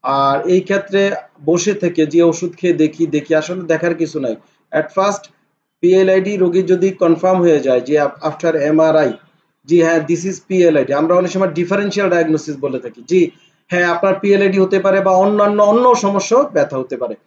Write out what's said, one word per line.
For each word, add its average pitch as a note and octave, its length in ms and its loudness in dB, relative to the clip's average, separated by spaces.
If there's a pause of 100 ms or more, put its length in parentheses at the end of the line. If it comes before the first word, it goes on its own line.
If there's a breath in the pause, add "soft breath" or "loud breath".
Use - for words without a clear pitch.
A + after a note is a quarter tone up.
আর C#3 380 -2
এই F#3 200 0
ক্ষেত্রে G3 500 -2 (340)
বসে F3 280 0
থেকে E3+ 320 -2
যে E3 180 2
ওষুধ E3+ 340 -2
খেয়ে F3 160 -2
দেখি, D#3 340 -2
দেখি, D3 280 -2
আসলে F3 260 -4
দেখার E3 340 -2
কিছু D#3+ 240 -6
নাই। A#2+ 160 -6 (360 soft breath)
At D3+ 240 -2
first G3 340 -4 (500)
পিএলআইডি F#3+ 580 2
রোগী F3+ 240 0
যদি F3+ 280 0
confirm F3+ 500 0
হয়ে E3 200 4
যায় B2+ 220 0
যে D3 180 0
আপ-, C#3+ 280 -4
after D#3+ 300 -4
এমআরআই, D#3 560 2 (520)
"জি E3 180 4
হ্যাঁ, E3 160 2
this D#3+ 260 -4
is F#3+ 220 -8
পিএলআইডি", D#3 460 2
আমরা D#3+ 220 0
অনেক F3+ 160 0
সময় F#3+ 200 0
differential G3 580 -2
diagnosis D#3 500 -2
বলে C3 200 -4
থাকি, A#2+ 220 -14
"জি F3 300 0 (360 soft breath)
হ্যাঁ, F3 180 -2
আপনার F3+ 340 0
পিএলআইডি G3 400 2
হতে F#3+ 200 2
পারে F#3+ 220 0
বা F#3+ 100 2
অন্যান্য G#3 520 2
অন্য A#3 320 4
সমস্যা G3+ 480 0
ব্যথা D3 340 -2
হতে C3 200 -8
পারে।" A#2 180 -8 (120)